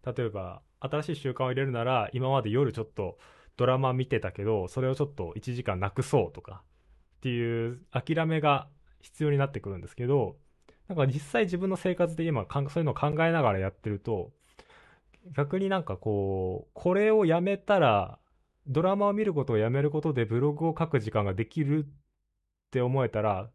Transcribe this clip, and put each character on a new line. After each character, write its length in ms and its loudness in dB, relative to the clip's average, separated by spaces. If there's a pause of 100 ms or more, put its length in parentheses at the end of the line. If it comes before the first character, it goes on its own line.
例 200 -4
え 40 -2
ば、 320 -10 (180)
新 240 -6
し 100 -6
い 20 -4
習 160 -6
慣 120 -4
を 60 0
入 60 -2
れ 100 0
る 60 -2
な 120 -2
ら、 300 0
今 160 -2
ま 120 2
で 80 -4
夜 240 2
ち 60 -8
ょ 40 -4
っ 20 -6
と 320 -8 (400)
ド 80 2
ラ 120 4
マ 160 2
見 140 -2
て 120 0
た 120 -4
け 120 -8
ど、 240 0
そ 140 -4
れ 80 0
を 60 0
ち 80 0
ょ 20 0
っ 80 -12
と 220 -8
一 200 -8
時 80 -8
間 160 -2
な 120 -2
く 100 -4
そ 280 2
う 20 -16
と 100 -16
か 220 -18 (540)
っ 40 -20
て 80 -4
い 380 -2
う 140 -8 (100)
諦 340 -2
め 160 0
が 260 2 (340)
必 220 -8
要 80 2
に 60 2
な 80 2
っ 60 -6
て 80 -8
く 100 -10
る 80 -6
ん 40 -12
で 60 -14
す 80 -18
け 120 -6
ど、 300 0 (500)
な 80 -6
ん 20 -2
か 80 4
実 140 0
際 240 0
自 140 -2
分 120 -2
の 60 0
生 200 -2
活 200 0
で 80 -2
今 220 0
か 160 -2
ん-、 80 -2
そ 100 -2
う 40 0
い 0 -
う 20 2
の 60 2
を 40 -2
考 140 0 (160)
え 60 4
な 100 2
が 120 4
ら 60 0
や 100 0
っ 40 -8
て 160 -8
る 100 -2
と、 320 -4 (1040)
逆 240 0
に 100 0
な 100 2
ん 40 -6
か 140 -6
こ 680 -2
う、 60 -20
こ 200 0
れ 180 4
を 140 6
や 160 4
め 160 0
た 220 2
ら、 380 4 (500)
ド 140 0
ラ 140 2
マ 120 2
を 60 2
見 120 0
る 80 0
こ 120 0
と 80 0
を 40 4
や 120 4
め 120 2
る 100 2
こ 100 -2
と 120 0
で 120 2
ブ 140 0
ロ 140 2
グ 140 -2
を 100 0
書 100 0
く 120 0
時 120 -6
間 140 2
が 80 -2
で 120 -2
き 180 -2
る 240 0
っ 20 -18 (840)
て 100 2
思 240 2
え 40 0
た 120 -2
ら 340 0